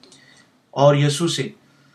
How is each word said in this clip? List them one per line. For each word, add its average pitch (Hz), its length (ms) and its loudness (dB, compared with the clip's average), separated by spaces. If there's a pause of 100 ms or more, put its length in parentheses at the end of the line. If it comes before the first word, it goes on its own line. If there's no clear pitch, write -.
(720)
اور 143 240 4
یسوع 147 320 -2
سے - 220 -6 (440)